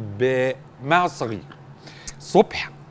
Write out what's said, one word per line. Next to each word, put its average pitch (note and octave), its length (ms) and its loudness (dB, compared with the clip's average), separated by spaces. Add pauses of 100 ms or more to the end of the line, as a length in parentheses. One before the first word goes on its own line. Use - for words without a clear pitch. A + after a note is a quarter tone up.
(180)
بمها C3 840 0
الصغير. A2+ 380 -6 (760)
الصبح - 520 2 (200)